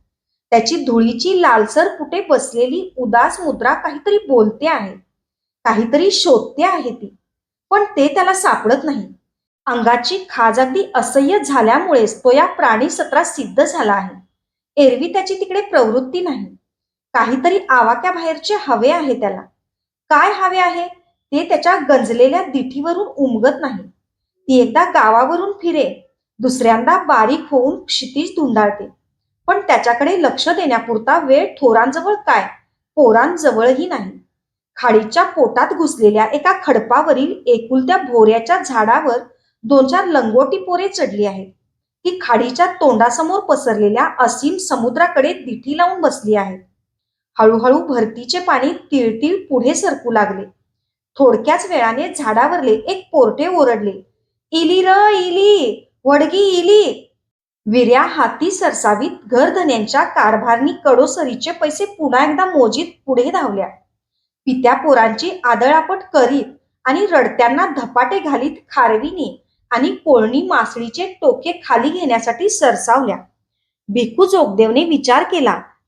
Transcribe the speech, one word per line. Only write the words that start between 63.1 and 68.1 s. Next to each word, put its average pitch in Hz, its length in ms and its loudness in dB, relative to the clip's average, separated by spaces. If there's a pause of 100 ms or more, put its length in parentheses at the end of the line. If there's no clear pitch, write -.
धावल्या. 226 380 -4 (760)
पित्या 254 300 2
पोरांची 254 560 0 (140)
आदळापट 277 540 2 (140)
करीत 254 320 2 (400)
आणि 339 220 0
रडत्यांना 269 600 2
धपाटे 254 520 -2